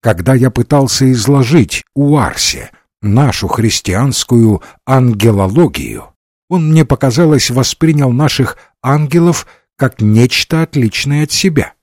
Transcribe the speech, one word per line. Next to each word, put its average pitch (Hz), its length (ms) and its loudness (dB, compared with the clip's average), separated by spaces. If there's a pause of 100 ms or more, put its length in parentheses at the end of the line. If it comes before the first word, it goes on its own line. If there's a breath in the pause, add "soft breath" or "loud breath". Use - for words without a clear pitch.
Когда 107 340 0
я 123 160 2
пытался 135 640 0
изложить 131 720 0 (100)
Уарсе 143 760 -2 (320 soft breath)
нашу 107 440 0
христианскую 110 1160 0 (240 loud breath)
ангелологию, 113 1300 0 (340)
он, 160 220 0
мне 160 140 4
показалось, 139 640 0
воспринял 139 600 0
наших 131 460 -2 (260 soft breath)
ангелов 151 640 0 (300 soft breath)
как 123 240 -4
нечто 117 640 2
отличное 143 600 -2
от - 80 -8
себя. 160 500 -2